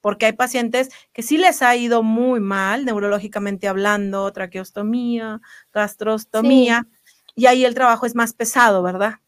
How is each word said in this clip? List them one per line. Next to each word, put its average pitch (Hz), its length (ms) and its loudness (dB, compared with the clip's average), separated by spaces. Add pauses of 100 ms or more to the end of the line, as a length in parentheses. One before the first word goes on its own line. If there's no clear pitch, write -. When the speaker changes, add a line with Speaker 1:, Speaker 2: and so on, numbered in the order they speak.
Speaker 1:
porque 208 260 -2
hay 220 60 2
pacientes 247 580 -2 (220)
que 233 100 -12
sí 294 160 0
les 359 220 2
ha 247 140 4
ido 233 300 0
muy 233 340 0
mal, 196 460 -2
neurológicamente 202 800 -4
hablando, 196 680 -2
traqueostomía, 214 1080 -6 (320)
gastrostomía, 226 1120 2 (180)
Speaker 2:
Sí. - 300 -20
Speaker 1:
y 240 120 2
ahí 254 180 6
el 247 100 2
trabajo 240 320 2
es 240 80 -4
más 233 180 0
pesado, 226 520 2
¿verdad? 190 300 -2 (140)